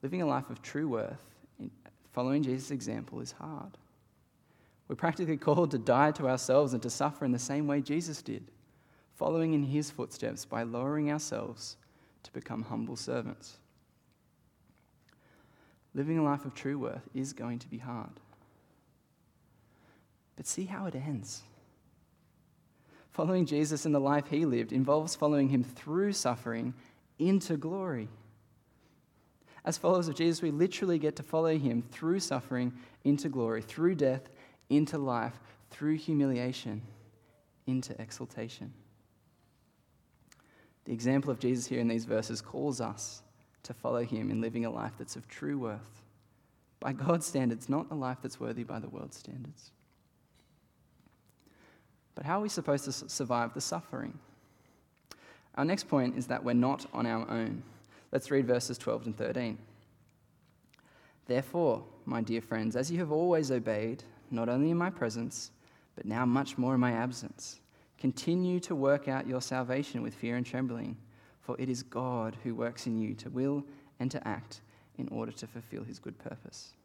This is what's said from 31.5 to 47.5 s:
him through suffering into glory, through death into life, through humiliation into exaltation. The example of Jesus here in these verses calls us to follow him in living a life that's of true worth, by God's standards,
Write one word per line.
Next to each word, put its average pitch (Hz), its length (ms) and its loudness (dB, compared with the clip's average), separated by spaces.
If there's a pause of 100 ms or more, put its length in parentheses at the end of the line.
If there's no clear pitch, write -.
him 123 260 2 (100)
through 175 280 0
suffering 123 520 -2 (320)
into 143 240 4
glory, 117 340 0
through 170 340 2
death 131 340 2 (400)
into 147 260 6
life, 120 420 0 (320)
through 151 260 0
humiliation 127 840 0 (840)
into 127 340 -2
exaltation. 110 720 -10 (2250)
The - 60 -4
example 131 380 2
of 120 80 0
Jesus 123 280 2
here 123 140 -2
in 117 60 4
these 117 200 2
verses 110 340 0
calls 135 400 -2
us - 420 -6 (420)
to 123 100 -10
follow 123 280 0
him 110 280 -2
in 110 100 0
living 113 240 0
a 113 60 -2
life 110 280 -6
that's - 160 -10
of 123 140 -14
true 143 300 -4
worth, 110 440 -8 (800)
by 135 120 -2
God's 160 340 2
standards, 120 420 2